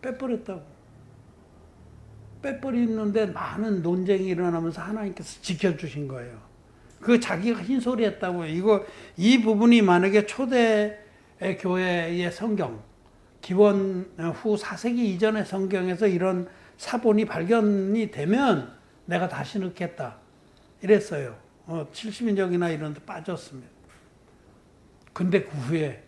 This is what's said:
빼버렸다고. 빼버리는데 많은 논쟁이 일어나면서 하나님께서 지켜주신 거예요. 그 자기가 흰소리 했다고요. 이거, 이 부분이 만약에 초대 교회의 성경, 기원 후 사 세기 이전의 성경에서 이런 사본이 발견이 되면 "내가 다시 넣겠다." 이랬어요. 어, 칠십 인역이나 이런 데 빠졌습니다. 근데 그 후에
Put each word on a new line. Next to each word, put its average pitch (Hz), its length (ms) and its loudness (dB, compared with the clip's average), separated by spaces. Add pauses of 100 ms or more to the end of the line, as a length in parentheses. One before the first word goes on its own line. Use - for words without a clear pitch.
빼버렸다고. 247 600 -6 (1800)
빼버리는데 226 840 0
많은 196 540 -4
논쟁이 185 460 0
일어나면서 170 540 -2
하나님께서 202 600 -8
지켜주신 147 680 -4
거예요. 123 320 -12 (640)
그 240 180 6
자기가 220 420 -2
흰소리 233 440 0
했다고요. 180 420 -4
이거, 196 380 2 (320)
이 233 240 6
부분이 220 400 6
만약에 196 440 6
초대 226 760 0 (600)
교회의 175 720 -2
성경, 175 500 -4 (600)
기원 196 680 2 (260)
후 214 220 0
사 208 180 -8
세기 240 380 0
이전의 214 320 0
성경에서 190 640 -2
이런 180 420 0 (280)
사본이 220 480 2
발견이 208 840 2
되면 180 640 2 (320)
"내가 175 240 -2
다시 143 300 -6
넣겠다." 170 580 -8 (640)
이랬어요. 170 560 2 (280)
어, 165 260 -6
칠십 226 360 -6
인역이나 180 420 0
이런 151 240 -6
데 147 80 -12
빠졌습니다. 160 680 -12 (1400)
근데 180 300 0
그 - 140 -12
후에 139 500 -4